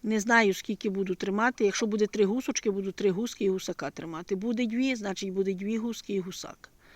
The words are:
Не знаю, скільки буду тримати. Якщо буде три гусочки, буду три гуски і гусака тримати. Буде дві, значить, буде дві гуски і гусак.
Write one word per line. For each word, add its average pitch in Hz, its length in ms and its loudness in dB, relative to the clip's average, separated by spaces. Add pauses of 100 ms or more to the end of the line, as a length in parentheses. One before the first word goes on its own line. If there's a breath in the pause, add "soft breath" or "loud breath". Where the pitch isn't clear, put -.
Не 214 180 0
знаю, 220 340 6
скільки - 360 -4
буду 190 240 0
тримати. 214 500 0
Якщо 202 220 2
буде 214 200 2
три 214 180 2
гусочки, 233 460 0
буду 196 220 -2
три 202 180 2
гуски 214 340 -2
і 196 60 4
гусака 180 400 -4
тримати. 165 440 -8
Буде 226 320 0
дві, 254 300 0
значить, 196 360 -4
буде 190 220 0
дві 202 240 -4
гуски 220 340 -6
і 196 80 0
гусак. - 500 -12 (260 loud breath)